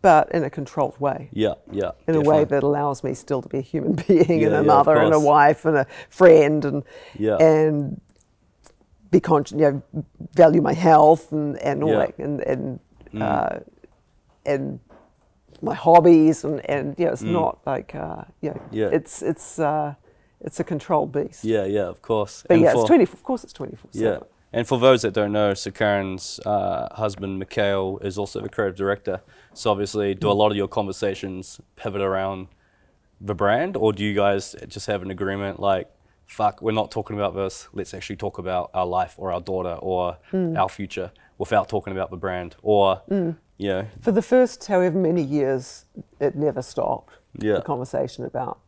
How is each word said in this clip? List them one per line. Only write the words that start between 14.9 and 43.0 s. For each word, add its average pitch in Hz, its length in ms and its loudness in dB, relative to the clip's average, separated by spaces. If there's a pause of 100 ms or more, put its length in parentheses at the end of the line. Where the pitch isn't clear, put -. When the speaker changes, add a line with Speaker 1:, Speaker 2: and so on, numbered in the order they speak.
Speaker 1:
my 151 120 -4
hobbies 160 720 6
and, 147 240 -6
and, 143 280 -4
you 175 100 -2
know, - 40 0
it's - 120 -8
Speaker 2:
Mm. 165 100 -4
Speaker 1:
not - 320 -2
like, - 300 -6
uh, - 280 -10 (160)
you 156 120 -6
know, - 100 -12 (100)
Speaker 2:
Yeah. 110 220 -2
Speaker 1:
it's, - 280 -4
it's, - 380 -8
uh, 151 360 -2 (440)
it's - 220 -14
a - 20 -2
controlled 151 480 -4
beast. - 320 -8
Speaker 2:
Yeah, 110 220 -2
yeah, 101 240 -2
of - 120 -16
course. 107 460 -6
Speaker 1:
But 180 60 4
Speaker 2:
And 165 100 6
Speaker 1:
yeah, - 80 6
it's - 100 2
Speaker 2:
for 110 60 2
Speaker 1:
twenty, 339 160 6
of - 200 -6
course 254 200 -6
it's - 80 -20
twenty-four - 400 -16
seven. 104 300 -2
Speaker 2:
Yeah. - 60 -20 (240)
And 117 160 -4
for 127 120 0
those 127 240 6
that 101 100 -2
don't 104 180 -2
know, 104 220 0
so - 160 -8
Karen's, 98 760 -4
uh, 95 520 -4
husband, 98 420 -6
Mikhail, 98 640 -4
is 98 160 -8
also 104 240 -8
the 104 80 -10
creative 98 260 -4
director. 98 460 -4 (320)
So - 160 -4
obviously, 101 460 -2
do 104 140 -2
a 101 40 4
Speaker 1:
Mm. 101 40 2
Speaker 2:
lot 107 140 4
of 104 60 -2
your 98 100 -2
conversations 98 920 -8 (160)
pivot 101 260 -8
around 95 460 -4 (760)
the 101 140 -6
brand, 120 420 0
or 107 160 2
do 101 100 -6
you 104 120 -2
guys 98 400 0 (120)
just - 200 -12
have 101 160 -4
an 95 80 -10
agreement 98 480 -6
like, 95 320 -2 (340)
"Fuck, - 380 -4
we're 110 80 -2
not 107 180 -2
talking 107 260 -8
about 98 200 -4
this, 95 380 -8
let's 95 200 -10
actually 95 220 -12
talk 101 240 -10
about 90 340 -6
our 90 140 -2
life 90 320 -4
or 95 120 -6
our 87 100 -6
daughter 90 400 -6
or 90 360 -4 (140)
Speaker 1:
Mm. 175 260 -4
Speaker 2:
our 95 120 0
future 92 420 -10 (260)
without 98 320 -2
talking 98 240 -6
about 92 160 -6
the 92 80 -14
brand," 90 460 -8
or, 98 380 2 (100)